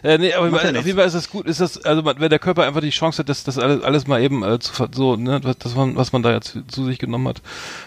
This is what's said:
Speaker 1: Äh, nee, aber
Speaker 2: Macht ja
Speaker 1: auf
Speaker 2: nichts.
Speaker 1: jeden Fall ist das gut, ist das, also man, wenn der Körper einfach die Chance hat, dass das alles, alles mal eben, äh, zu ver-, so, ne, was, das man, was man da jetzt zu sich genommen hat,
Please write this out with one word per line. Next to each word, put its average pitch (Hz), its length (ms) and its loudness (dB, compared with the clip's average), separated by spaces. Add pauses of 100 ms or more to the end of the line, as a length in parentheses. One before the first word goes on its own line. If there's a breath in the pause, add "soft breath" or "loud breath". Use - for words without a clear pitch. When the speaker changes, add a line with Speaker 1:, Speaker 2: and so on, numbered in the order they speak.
Speaker 1:
Äh, 156 140 4
nee, 170 160 2
aber 175 160 2
Speaker 2:
Macht 160 140 2
ja 175 80 2
Speaker 1:
auf - 20 -2
Speaker 2:
nichts. 123 140 -2
Speaker 1:
jeden 185 120 0
Fall 185 80 6
ist 175 60 0
das 170 160 -4
gut, 196 160 -8
ist 156 160 -2
das, - 240 -2
also 160 160 2
man, 143 180 0
wenn 156 120 2
der 156 80 4
Körper 175 260 2
einfach 143 160 0
die 151 80 -2
Chance 160 300 0
hat, 147 100 -4
dass - 160 -2
das 131 140 -4
alles, 131 260 2
alles 135 220 2
mal 131 160 2
eben, 135 200 2
äh, 110 160 2
zu - 140 -6
ver-, 131 180 -2
so, 127 260 2
ne, 127 260 -2
was, 131 160 -2
das 120 160 -10
man, 127 220 0
was 127 160 0
man 127 100 2
da 117 100 4
jetzt - 240 -4 (120)
zu 135 180 -6
sich 131 120 -4
genommen 123 300 -4
hat, 123 140 -8 (440 loud breath)